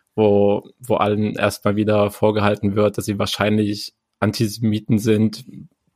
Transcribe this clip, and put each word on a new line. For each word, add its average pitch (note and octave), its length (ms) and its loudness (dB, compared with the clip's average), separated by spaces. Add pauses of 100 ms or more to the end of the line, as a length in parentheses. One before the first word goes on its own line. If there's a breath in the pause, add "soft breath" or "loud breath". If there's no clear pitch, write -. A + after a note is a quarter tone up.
(140 soft breath)
wo, G2+ 560 2 (100)
wo A2+ 160 -2
allen G#2 400 0
erstmal G#2 400 -2
wieder G#2 340 2
vorgehalten G#2 640 0
wird, G#2 220 2
dass G#2 80 -6
sie G2+ 140 -4
wahrscheinlich G#2 760 -2 (260)
Antisemiten G#2+ 760 -2
sind. G#2+ 460 0 (520)